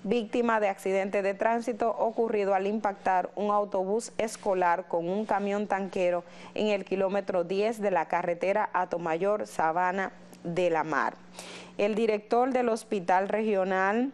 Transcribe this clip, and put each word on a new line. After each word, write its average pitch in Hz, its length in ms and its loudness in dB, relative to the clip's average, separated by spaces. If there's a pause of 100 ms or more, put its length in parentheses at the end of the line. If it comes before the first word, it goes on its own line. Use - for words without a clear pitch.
víctima 233 560 0
de 208 100 2
accidente 196 520 0
de 196 120 0
tránsito 226 560 0
ocurrido 220 640 0
al 190 140 2
impactar 196 680 0
un 208 160 0
autobús 208 680 0
escolar 185 720 0
con 170 200 -2
un 208 180 -2
camión 202 420 0
tanquero 180 560 0 (320)
en 214 120 0
el 202 160 0
kilómetro 190 600 0
diez 208 360 -2
de 202 120 0
la 165 160 2
carretera 180 680 0
Atomayor, 180 760 0
Sabana 180 640 0 (320)
de 175 260 0
la 160 140 2
Mar. 139 300 0 (640)
El 208 180 2
director 226 560 0
del 247 180 2
Hospital 190 600 0
Regional 202 840 2